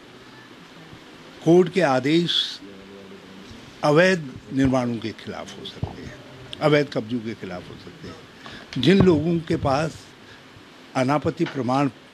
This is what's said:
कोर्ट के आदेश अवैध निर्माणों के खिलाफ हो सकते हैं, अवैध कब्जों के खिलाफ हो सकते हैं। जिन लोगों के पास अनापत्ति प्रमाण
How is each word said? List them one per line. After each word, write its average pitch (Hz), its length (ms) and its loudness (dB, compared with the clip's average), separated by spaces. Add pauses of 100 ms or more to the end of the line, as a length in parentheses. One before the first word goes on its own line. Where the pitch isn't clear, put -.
(1400)
कोर्ट 175 280 6
के 190 80 0
आदेश 151 800 2 (1200)
अवैध 160 480 4 (200)
निर्माणों 131 440 0
के 107 140 -6
खिलाफ - 500 -12
हो - 40 -16
सकते - 380 -10
हैं, - 120 -14 (460)
अवैध 147 320 4
कब्जों 120 260 -4
के 110 160 -8
खिलाफ 90 360 -10
हो 82 40 -16
सकते - 340 -18
हैं। - 80 -16 (640)
जिन 185 220 6
लोगों 170 340 4
के 160 180 -2
पास 143 400 -2 (1000)
अनापत्ति 147 480 0
प्रमाण 135 460 0 (240)